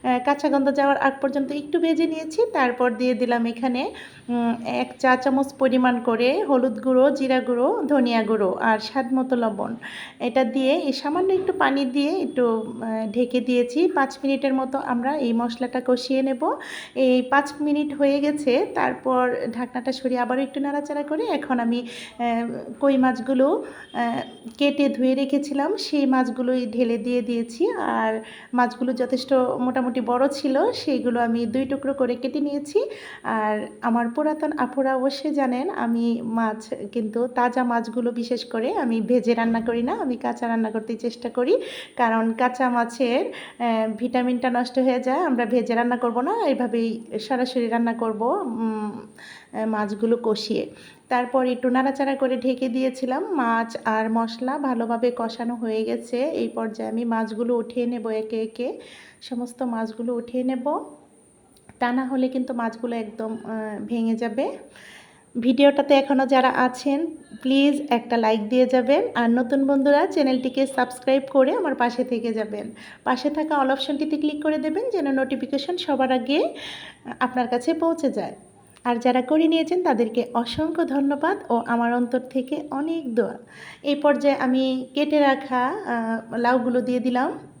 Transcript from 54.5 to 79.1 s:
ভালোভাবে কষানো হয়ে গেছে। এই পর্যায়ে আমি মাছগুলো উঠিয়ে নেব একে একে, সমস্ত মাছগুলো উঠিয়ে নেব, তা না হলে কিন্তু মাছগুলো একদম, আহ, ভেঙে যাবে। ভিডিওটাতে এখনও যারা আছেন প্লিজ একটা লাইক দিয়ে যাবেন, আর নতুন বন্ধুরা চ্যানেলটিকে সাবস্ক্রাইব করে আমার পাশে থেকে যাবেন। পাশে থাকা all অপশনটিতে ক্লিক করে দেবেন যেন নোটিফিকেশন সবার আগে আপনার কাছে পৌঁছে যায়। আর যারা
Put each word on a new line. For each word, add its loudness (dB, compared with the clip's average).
ভালোভাবে 0
কষানো -4
হয়ে -2
গেছে। -2
এই -2
পর্যায়ে -6
আমি -2
মাছগুলো -2
উঠিয়ে -2
নেব -4
একে -4
একে, -6
সমস্ত -8
মাছগুলো -4
উঠিয়ে -4
নেব, -2
তা 2
না 0
হলে 0
কিন্তু -2
মাছগুলো -4
একদম, -6
আহ, -8
ভেঙে 0
যাবে। -4
ভিডিওটাতে 6
এখনও 4
যারা 4
আছেন 0
প্লিজ 4
একটা 0
লাইক 2
দিয়ে 6
যাবেন, 4
আর 2
নতুন 2
বন্ধুরা 6
চ্যানেলটিকে 2
সাবস্ক্রাইব 0
করে 6
আমার 0
পাশে 0
থেকে -2
যাবেন। -6
পাশে 0
থাকা 0
all 2
অপশনটিতে -2
ক্লিক -2
করে 2
দেবেন -2
যেন 0
নোটিফিকেশন -2
সবার 0
আগে 0
আপনার 0
কাছে 0
পৌঁছে 0
যায়। -6
আর 0
যারা 2